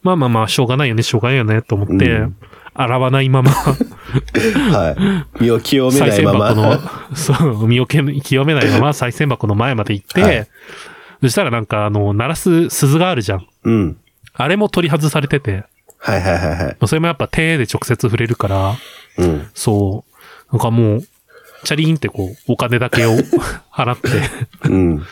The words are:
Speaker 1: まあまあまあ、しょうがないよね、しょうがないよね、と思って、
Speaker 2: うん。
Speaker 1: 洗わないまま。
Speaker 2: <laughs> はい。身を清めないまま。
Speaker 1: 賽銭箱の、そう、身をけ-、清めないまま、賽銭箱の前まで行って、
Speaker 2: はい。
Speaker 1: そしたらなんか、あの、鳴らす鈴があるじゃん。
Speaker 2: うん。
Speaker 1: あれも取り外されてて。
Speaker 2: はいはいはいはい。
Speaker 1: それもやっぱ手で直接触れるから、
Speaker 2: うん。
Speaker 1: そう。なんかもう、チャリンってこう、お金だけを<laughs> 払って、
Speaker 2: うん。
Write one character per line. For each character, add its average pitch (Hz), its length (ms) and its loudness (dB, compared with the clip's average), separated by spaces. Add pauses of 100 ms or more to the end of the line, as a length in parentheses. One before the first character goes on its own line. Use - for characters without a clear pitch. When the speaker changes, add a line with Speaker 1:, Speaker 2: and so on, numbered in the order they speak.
Speaker 1:
ま 180 100 2
あ 185 40 2
ま 135 120 2
あ - 20 2
ま 113 140 2
あ、 107 40 -4
し - 100 -2
ょ 139 60 4
う - 20 2
が 127 120 0
な 147 80 0
い - 20 0
よ 113 60 -2
ね、 113 80 2
し - 120 -2
ょ 120 40 2
う - 20 2
が 120 80 0
な 131 60 2
い - 20 2
よ 123 80 0
ね、 110 160 2
と - 140 -4
思 101 100 0
っ - 40 -4 (100)
て、 120 120 4
Speaker 2:
う 117 120 2
ん。 95 140 -4 (360)
Speaker 1:
洗 127 260 -2
わ 127 120 0
な 135 100 2
い 131 80 2
ま 131 140 4
ま。 131 100 4
Speaker 2:
<laughs> - 0 -
は 165 1700 -2 (120)
い。 - 40 0
身 120 80 2
を 117 100 2
清 131 300 0
め 135 100 2
な 113 160 2
い 104 60 2
ま - 100 4
ま。 104 160 2
Speaker 1:
賽 117 60 2
銭 - 0 -
箱 - 0 -
の、 110 260 2 (340)
そ 143 200 -2 (300)
う、 110 40 2
身 120 120 4
を 127 60 0
け-、 147 120 0 (240)
清 135 240 -2
め 156 80 2
な 143 80 0
い 143 80 2
ま 135 80 2
ま、 143 160 2
賽 123 180 -4
銭 151 160 -2
箱 120 180 -2
の 104 80 0
前 120 200 0
ま 110 100 -2
で - 80 -4
行 101 100 -4
っ - 40 -20
て、 - 160 0
Speaker 2:
は 202 100 4
い。 110 160 -2 (720)
Speaker 1:
そ 135 80 2
し 117 60 0
た 202 100 2
ら 139 60 -2
な 117 100 0
ん 107 60 -6
か、 104 180 -2
あ 107 60 0
の、 104 240 0
鳴 113 140 0
ら 160 60 -2
す 170 360 2
鈴 143 280 2
が 180 120 2
あ 180 40 -2
る 127 60 0
じ 101 100 -4
ゃ 98 60 0
ん。 92 100 -8 (180)
Speaker 2:
う 113 60 0
ん。 95 280 0 (340)
Speaker 1:
あ 127 160 -4
れ 180 80 2
も 208 140 0
取 170 180 0
り - 20 -2
外 151 200 0
さ 156 100 -2
れ 139 80 -4
て 147 100 0
て。 101 260 -4 (340)
Speaker 2:
は 107 180 -2
い 90 60 -2
は 92 80 0
い 87 80 2
は 87 80 -2
い 78 40 0 (140)
は 67 60 -4
い。 - 60 -16 (100)
Speaker 1:
そ 156 100 0
れ 160 40 0
も 170 80 0
や 170 40 -2
っ 147 60 -8
ぱ 110 100 -4
手 160 300 0
で 120 120 0
直 - 140 -6
接 127 100 -2
触 117 220 -2
れ 120 100 0
る 117 100 -2
か - 120 -4
ら、 98 260 0 (440)
Speaker 2:
う 87 80 2
ん。 76 260 -2
Speaker 1:
そ 101 560 -2
う。 - 20 -20 (420)
な 117 60 0
ん - 20 0
か 117 100 -2
も 113 260 2
う、 123 40 -2 (640)
チ - 80 -4
ャ - 20 0
リ 156 160 2
ン 165 60 2
っ - 20 -8
て 113 100 -4
こ 98 220 -6
う、 113 60 -16 (160)
お 113 40 2
金 120 220 0
だ 120 100 -2
け 117 180 2
を 113 100 4 (300)
<laughs> - 280 -12
払 123 200 -2
っ - 40 -8
て、 - 100 -4 (600)
Speaker 2:
う - 0 -
ん。 85 440 0